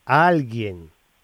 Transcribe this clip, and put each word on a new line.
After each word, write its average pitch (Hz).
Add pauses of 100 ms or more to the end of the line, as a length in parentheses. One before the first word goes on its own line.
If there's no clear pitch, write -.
alguien. 117 (340)